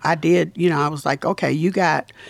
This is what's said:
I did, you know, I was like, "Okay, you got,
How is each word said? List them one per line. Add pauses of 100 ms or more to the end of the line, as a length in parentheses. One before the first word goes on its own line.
I
did,
you
know,
I
was
like,
"Okay,
you
got, (180)